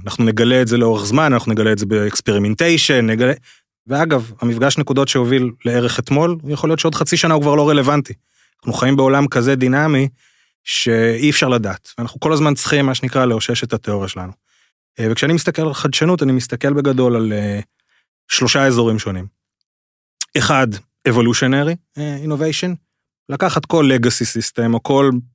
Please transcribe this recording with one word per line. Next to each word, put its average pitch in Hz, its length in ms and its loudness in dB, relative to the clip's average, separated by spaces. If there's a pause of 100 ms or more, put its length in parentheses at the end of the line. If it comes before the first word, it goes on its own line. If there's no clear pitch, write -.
אנחנו 110 220 -2
נגלה 117 360 2
את 120 60 0
זה 117 100 0
לאורך 113 280 2
זמן, 143 280 2
אנחנו 113 180 0
נגלה 110 200 2
את 104 60 0
זה 104 80 -4
באקספרימנטיישן, 107 1200 0
נגלה... 117 280 0 (540)
ואגב, 135 440 -2 (100)
המפגש 120 360 0
נקודות 139 300 0
שהוביל 127 440 0 (140)
לערך 120 340 0
אתמול, 165 420 0
הוא 143 100 -8
יכול 151 180 -2
להיות 160 100 0
שעוד 160 160 0
חצי 165 220 -2
שנה 165 160 2
הוא 151 80 2
כבר 143 140 2
לא 147 140 4
רלוונטי. 143 440 0 (460)
אנחנו 117 140 -6
חיים 135 220 0
בעולם 139 320 2
כזה 135 280 0
דינמי, 135 520 0 (560)
שאי 117 680 0
אפשר 143 180 2
לדעת, 110 500 -2
ואנחנו 120 220 -10
כל 156 140 0
הזמן 147 200 2
צריכים, 139 320 0
מה 131 100 -2
שנקרא, 131 300 -2
לאושש 117 380 -2
את 117 100 -6
התיאוריה 101 340 -4
שלנו. 92 240 -12 (680)
אה, 113 120 0
וכשאני 143 220 0
מסתכל 160 280 -2
על 156 120 -2
חדשנות, 156 500 0
אני 135 80 2
מסתכל 127 420 -2
בגדול 131 420 2
על, 113 180 0
אה, 104 260 -4 (680)
שלושה 135 380 2
אזורים 117 340 2
שונים. 95 280 -8 (1120)
אחד, 131 300 2 (400)
evolutionary, 131 680 2 (220)
אה, 147 280 -8
innovation, 156 500 -4 (540)
לקחת 151 360 -2
כל 156 260 4
legacy 120 340 0 (120)
system, 117 360 -2
או 113 100 -2
כל 139 260 4 (260)